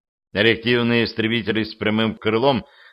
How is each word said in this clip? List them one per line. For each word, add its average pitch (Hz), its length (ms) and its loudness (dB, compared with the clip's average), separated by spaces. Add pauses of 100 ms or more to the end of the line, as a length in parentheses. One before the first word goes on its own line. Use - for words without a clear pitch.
(340)
Реактивные 117 720 2
истребители 110 600 -2
с - 120 -12
прямым 107 420 0
крылом 113 480 0 (280)